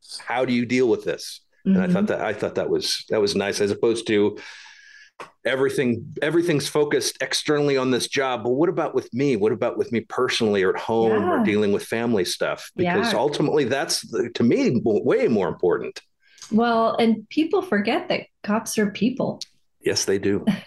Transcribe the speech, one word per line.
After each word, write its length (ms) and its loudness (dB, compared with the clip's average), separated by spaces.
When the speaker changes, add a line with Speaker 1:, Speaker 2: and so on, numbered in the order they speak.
Speaker 1:
how 260 -4
do 80 0
you 140 0
deal 220 2
with 160 2
this? 360 -8
And 160 4
I 60 2
thought 180 2
Speaker 2:
Mm-hmm. 20 2
Speaker 1:
that, 140 -2
I 120 -2
thought 240 -4
that 120 -2
was, 420 -2
that 100 2
was 160 0
nice, 240 -2
as 100 0
opposed 380 2
to 300 2
everything, 760 0
everything's 460 2
focused 540 0
externally 560 0
on 160 2
this 160 0
job. 340 -2
But 80 -2
what 180 2
about 260 -2
with 200 -2
me? 220 0
What 160 2
about 260 -2
with 140 -4
me 80 0
personally 640 0
or 100 2
at 60 -6
home 320 2
or 260 2
Speaker 2:
Yeah. 60 2
Speaker 1:
dealing 280 2
with 120 0
family 400 0
stuff? 500 -4
Because 380 0
Speaker 2:
Yeah. 60 0
Speaker 1:
ultimately 460 0
that's, 360 -2
the, 240 -4
to 80 -2
me, 380 2
w-, 240 0
way 240 2
more 180 2
important. 540 -2
Speaker 2:
Well, 460 2
and 320 2
people 340 0
forget 460 -2
that 140 -4
cops 360 -2
are 120 2
people. 500 -2
Speaker 1:
Yes, 240 -2
they 140 0
do. 320 0
Speaker 2:
<laughs> 40 0